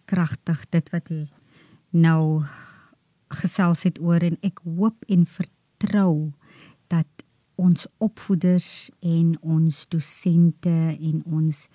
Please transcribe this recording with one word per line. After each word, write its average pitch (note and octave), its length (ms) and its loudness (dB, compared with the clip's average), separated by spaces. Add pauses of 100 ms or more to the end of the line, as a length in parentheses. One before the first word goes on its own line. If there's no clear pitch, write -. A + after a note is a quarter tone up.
kragtig, - 640 -4
dit - 220 -2
wat E3+ 180 -8
jy D#3 200 -8 (640)
nou D#3+ 500 2 (880)
gesels F3 540 -2
het - 180 -2
oor, E3+ 220 2
en E3+ 200 0
ek G3 220 -4
hoop F3+ 440 -2
en F3 180 4
vertrou F3 1040 -2 (540)
dat E3 200 0 (520)
ons F3+ 280 2 (120)
opvoeders F3+ 920 -2 (100)
en E3 400 2
ons D#3+ 480 0
dosente E3 1120 0
en D#3 260 -4
ons D#3 480 -4